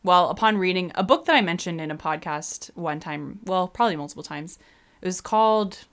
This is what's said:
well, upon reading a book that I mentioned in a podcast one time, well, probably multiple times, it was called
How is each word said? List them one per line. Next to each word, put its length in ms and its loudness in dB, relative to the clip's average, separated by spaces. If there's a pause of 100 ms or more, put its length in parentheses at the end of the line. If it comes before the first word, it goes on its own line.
well, 280 6
upon 280 2
reading 360 0
a 100 0
book 220 2
that 100 4
I 40 8
mentioned 400 -2
in 100 -6
a 60 -4
podcast 800 -6
one 240 -4
time, 440 -10
well, 240 0
probably 280 0
multiple 280 -10
times, 340 -12 (420)
it 60 -8
was 140 -4
called 720 2